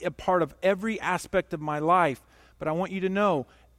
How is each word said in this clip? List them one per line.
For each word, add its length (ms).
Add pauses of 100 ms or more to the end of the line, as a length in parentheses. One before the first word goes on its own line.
a 80
part 320
of 200
every 360
aspect 540
of 80
my 200
life. 420 (360)
But 100
I 40
want 200
you 80
to 100
know, 360 (320)